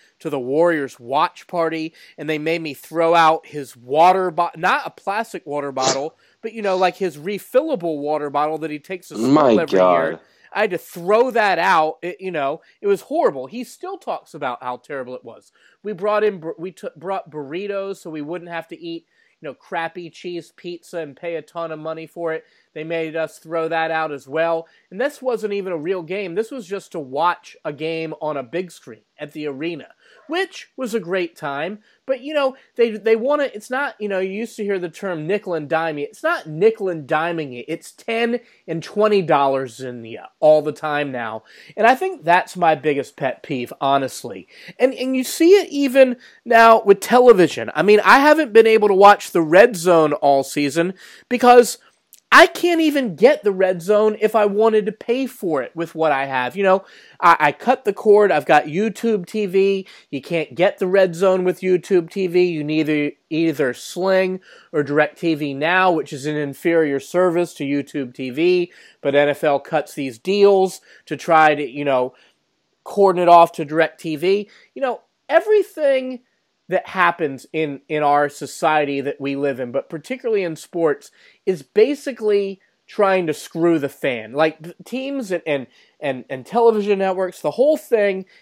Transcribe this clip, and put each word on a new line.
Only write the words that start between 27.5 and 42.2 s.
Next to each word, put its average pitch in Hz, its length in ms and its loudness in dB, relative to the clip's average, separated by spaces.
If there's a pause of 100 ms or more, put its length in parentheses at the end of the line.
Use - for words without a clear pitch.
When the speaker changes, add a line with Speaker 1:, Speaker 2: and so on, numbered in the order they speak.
Speaker 1:
a 151 80 -6
game 160 480 -8
on 151 160 -6
a 135 60 -8
big 170 280 -8
screen - 300 -20 (160)
at 147 140 -14
the 151 160 -10
arena, 147 400 -10 (400)
which 359 480 -8
was 240 180 -8
a 226 60 -4
great 175 380 -6
time. 160 420 -8 (260)
But, 262 140 -4
you 285 140 -12
know, 269 240 -2 (180)
they, 233 160 0
they 214 240 0
wanna, 277 280 -2 (100)
it's 214 160 -16
not, 269 280 -4
you 208 120 -8
know, 196 100 -4
you 190 140 -4
used 226 240 -10
to 214 80 -8
hear 196 120 -2
the 175 120 -6
term 165 360 -8
nickel 190 280 -4
and 151 160 -6
dime 160 280 -2
you. 143 60 -6
It's - 180 -12
not 320 260 -4
nickel 190 420 0
and 156 180 -8
diming 156 460 -4
you. 120 120 -12
It's - 280 -10
ten 233 480 -4 (260)
and 165 160 -8
twenty 208 380 0
dollars 139 580 0
in 123 240 -12
you 110 160 -16 (220)
all 156 200 6
the 147 120 -4
time 147 400 -4
now. 113 300 -8 (340)
And 214 100 4
I 262 80 6
think 349 300 -6